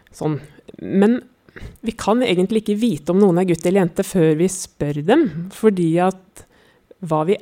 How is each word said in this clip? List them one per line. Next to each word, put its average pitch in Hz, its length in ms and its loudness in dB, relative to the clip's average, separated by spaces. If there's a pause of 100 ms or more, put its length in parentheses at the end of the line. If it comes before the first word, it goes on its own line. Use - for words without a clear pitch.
(140)
Sånn. 151 260 -6 (400)
Men 202 400 2 (640)
vi 220 80 -6
kan 226 320 0
egentlig 202 400 0
ikke 208 160 -2
vite 175 300 -2
om 180 100 4
noen 185 220 4
er - 20 0
gutt 175 220 0
eller 190 180 2
jente 175 220 -2
før 160 320 2
vi 180 100 2
spør 147 560 -8
dem, 190 480 0
fordi 180 480 2
at - 460 -4 (580)
hva 156 240 0
vi 196 140 2